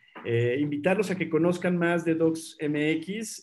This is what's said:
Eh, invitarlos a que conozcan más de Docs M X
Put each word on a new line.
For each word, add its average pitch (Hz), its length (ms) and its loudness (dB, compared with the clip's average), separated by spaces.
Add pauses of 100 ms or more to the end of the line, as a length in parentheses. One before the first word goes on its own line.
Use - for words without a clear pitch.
(260)
Eh, 120 340 2
invitarlos 175 500 0
a 190 80 -2
que 160 100 -2
conozcan 175 480 2
más 170 300 0
de 165 80 2
Docs 160 460 0
M 147 320 0
X 190 520 -6